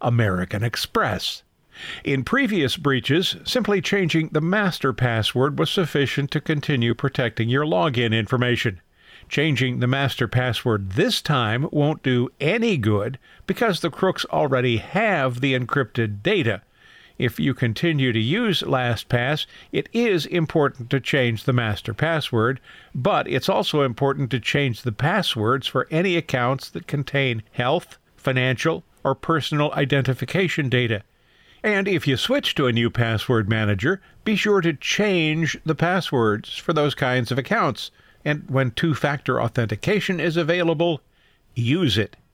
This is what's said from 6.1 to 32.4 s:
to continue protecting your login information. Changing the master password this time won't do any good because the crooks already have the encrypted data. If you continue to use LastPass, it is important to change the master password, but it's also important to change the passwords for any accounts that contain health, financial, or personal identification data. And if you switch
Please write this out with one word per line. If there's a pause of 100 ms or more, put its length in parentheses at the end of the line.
to
continue
protecting
your
login
information. (480)
Changing
the
master
password
this
time
won't
do (120)
any
good (260)
because
the
crooks
already
have
the
encrypted
data. (560)
If
you
continue
to
use
LastPass, (260)
it
is
important
to
change
the
master
password, (360)
but
it's
also
important
to
change
the
passwords
for
any
accounts
that
contain
health, (160)
financial, (200)
or
personal
identification
data. (600)
And
if
you
switch